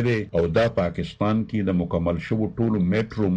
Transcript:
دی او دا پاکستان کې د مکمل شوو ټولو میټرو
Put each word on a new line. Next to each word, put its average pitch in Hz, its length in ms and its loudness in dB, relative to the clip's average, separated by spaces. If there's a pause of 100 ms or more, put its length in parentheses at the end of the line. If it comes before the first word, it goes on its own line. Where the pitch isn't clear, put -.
دی 117 120 2 (180)
او 85 100 2 (140)
دا 117 80 4 (100)
پاکستان 101 720 -2
کې 110 180 -2
د 90 160 2
مکمل 85 460 -2
شوو 107 280 0
ټولو 110 360 2
میټرو 107 440 0